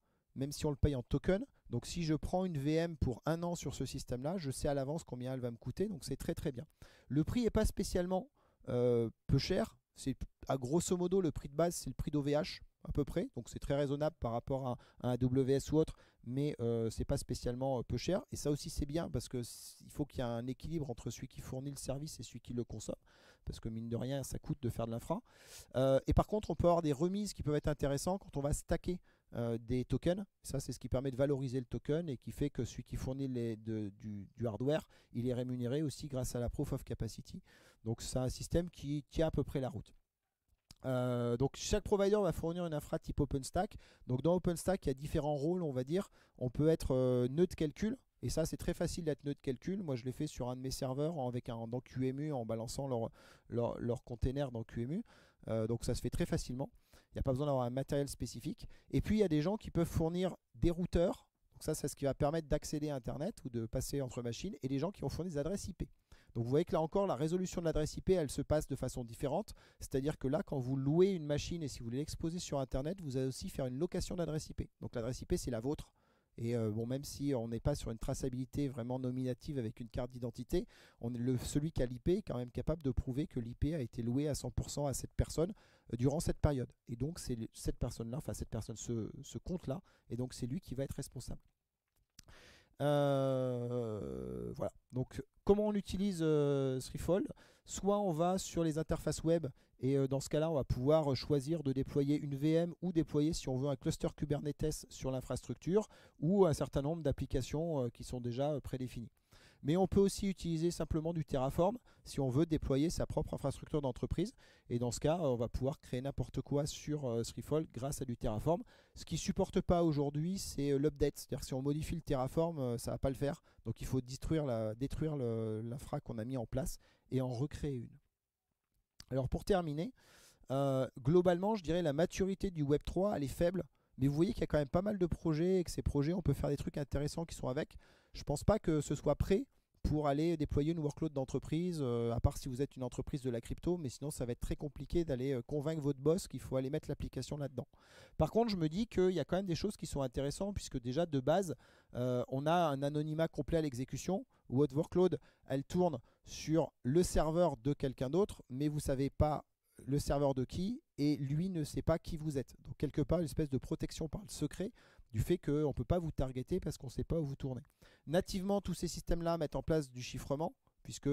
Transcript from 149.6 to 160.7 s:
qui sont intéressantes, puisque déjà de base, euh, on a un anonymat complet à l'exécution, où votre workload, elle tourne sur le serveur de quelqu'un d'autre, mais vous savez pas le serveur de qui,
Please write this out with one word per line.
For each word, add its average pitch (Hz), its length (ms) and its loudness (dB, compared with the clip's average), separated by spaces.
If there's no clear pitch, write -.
qui - 80 -8
sont 143 160 -2
intéressantes, 143 540 -2
puisque - 240 -6
déjà 127 260 0
de 151 140 2
base, 156 360 2
euh, 123 320 2
on 135 180 -2
a 156 80 4
un 151 300 4
anonymat 151 460 0
complet 160 300 0
à - 20 4
l'exécution, 143 640 -2
où 117 80 0
votre 139 180 4
workload, 170 440 4
elle 135 160 0
tourne 170 360 2
sur - 460 0
le 143 180 6
serveur 165 560 4
de 127 160 0
quelqu'un 131 360 -2
d'autre, 185 400 2
mais 135 180 0
vous 147 140 -2
savez 139 280 0
pas 151 360 2
le 139 140 0
serveur 143 340 2
de 127 100 0
qui, 196 380 -4